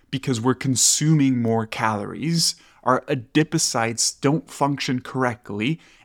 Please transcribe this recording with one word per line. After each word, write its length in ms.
because 300
we're 140
consuming 840
more 240
calories, 880
our 180
adipocytes 1160
don't 300
function 520
correctly, 800